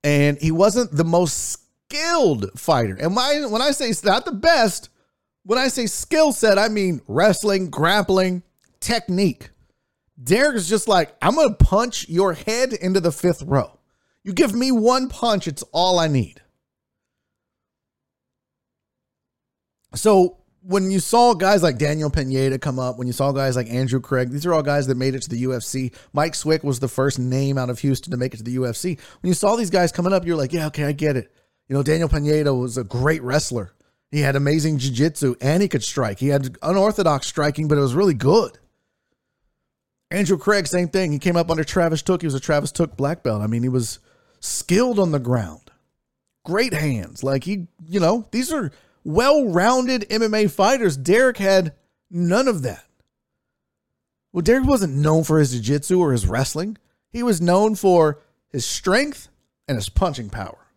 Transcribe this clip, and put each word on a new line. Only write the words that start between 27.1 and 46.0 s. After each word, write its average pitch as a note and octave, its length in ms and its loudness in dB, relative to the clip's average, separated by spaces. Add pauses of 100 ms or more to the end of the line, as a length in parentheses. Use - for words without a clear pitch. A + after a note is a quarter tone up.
name C3+ 400 -2
out B2+ 140 -4
of A#2 80 -8
Houston C#3 320 -2
to B2 60 -4
make B2+ 180 -6
it - 20 -16
to A2+ 60 -16
the A#2+ 80 -8
U B2+ 160 -2
F A#2 80 -6
C. F3 240 -6 (220)
When F3 60 -4
you F#3 60 2
saw G#3 220 2
these A3 160 -2
guys F3+ 200 2
coming F3+ 220 0
up, F3+ 100 0
you're E3 140 -2
like, C#3+ 160 -4
"Yeah, D#3+ 140 -2
okay, D3 160 -6
I D3 80 -2
get D3 260 -2
it." - 160 -8 (340)
You C3 80 -4
know, C#3 60 2
Daniel D#3 280 0
Pineda D3 440 2
was B2 240 -4
a B2 60 -4
great C3 400 -2
wrestler. B2 500 -4 (380)
He D3 80 -2
had C#3 160 0
amazing D3 420 2
jiu-jitsu C3 640 0
and D#3 220 2
he G3 80 2
could C3+ 160 -2
strike. A2 340 -4
He C3 80 0
had C#3 340 0
unorthodox F#3 640 0
striking, D3+ 420 -2
but D3 80 4
it C#3+ 40 2
was B2+ 120 0
really F3+ 200 2
good. C#3+ 460 2 (1500)
Andrew F#3 280 2
Craig, G3 300 0
same F3+ 220 -2
thing. F#3 240 0
He C#3+ 60 -2
came F3 180 0
up E3+ 120 0
under D#3 140 0
Travis D#3+ 380 0
Took. F3+ 200 -2
He E3 60 -4
was C3+ 80 -2
a C3 60 -4
Travis D3 320 -2
Took - 240 -4
black C#3+ 260 -4
belt. G#2+ 180 -2
I G#2+ 60 -4
mean, A#2 160 -2
he B2+ 60 -2
was B2+ 300 -4 (420)
skilled A3 580 0
on F3+ 120 2
the C#3+ 80 0
ground. A#2+ 520 -4 (720)